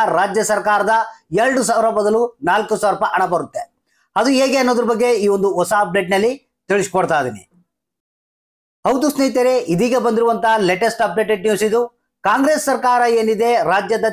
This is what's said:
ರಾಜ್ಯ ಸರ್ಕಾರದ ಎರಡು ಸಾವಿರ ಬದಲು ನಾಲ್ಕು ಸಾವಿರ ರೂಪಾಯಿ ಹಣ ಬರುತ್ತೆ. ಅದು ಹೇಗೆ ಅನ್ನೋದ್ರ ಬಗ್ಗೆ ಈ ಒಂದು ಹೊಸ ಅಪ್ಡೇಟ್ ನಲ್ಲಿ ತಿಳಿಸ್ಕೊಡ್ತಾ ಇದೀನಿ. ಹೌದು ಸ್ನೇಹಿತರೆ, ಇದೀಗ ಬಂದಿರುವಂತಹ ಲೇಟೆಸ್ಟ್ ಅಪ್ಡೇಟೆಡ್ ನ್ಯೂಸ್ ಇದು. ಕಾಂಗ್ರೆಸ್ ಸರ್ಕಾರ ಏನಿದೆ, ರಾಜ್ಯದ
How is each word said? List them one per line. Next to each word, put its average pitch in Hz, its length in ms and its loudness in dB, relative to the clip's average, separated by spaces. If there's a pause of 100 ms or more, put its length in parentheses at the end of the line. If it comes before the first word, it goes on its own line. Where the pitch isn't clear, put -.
ರಾಜ್ಯ 190 380 0
ಸರ್ಕಾರದ 202 460 0 (420)
ಎರಡು 247 320 0
ಸಾವಿರ 226 260 0
ಬದಲು 214 540 0
ನಾಲ್ಕು 202 320 0
ಸಾವಿರ 196 200 0
ರೂಪಾಯಿ 202 260 -2
ಹಣ 185 40 0
ಬರುತ್ತೆ. - 480 -6 (420)
ಅದು 220 140 2
ಹೇಗೆ 269 280 2
ಅನ್ನೋದ್ರ 247 260 0
ಬಗ್ಗೆ 233 300 0
ಈ 202 140 0
ಒಂದು 196 260 0
ಹೊಸ 175 240 -2
ಅಪ್ಡೇಟ್ 190 340 -2
ನಲ್ಲಿ 220 400 -2 (160)
ತಿಳಿಸ್ಕೊಡ್ತಾ 185 540 0
ಇದೀನಿ. 117 280 -8 (1400)
ಹೌದು 269 220 2
ಸ್ನೇಹಿತರೆ, 254 500 0
ಇದೀಗ 226 380 0
ಬಂದಿರುವಂತಹ 226 600 0
ಲೇಟೆಸ್ಟ್ 208 440 0
ಅಪ್ಡೇಟೆಡ್ 185 400 -2
ನ್ಯೂಸ್ 208 220 0
ಇದು. 226 240 0 (340)
ಕಾಂಗ್ರೆಸ್ 269 440 0
ಸರ್ಕಾರ 247 420 0
ಏನಿದೆ, 226 560 0
ರಾಜ್ಯದ 190 500 0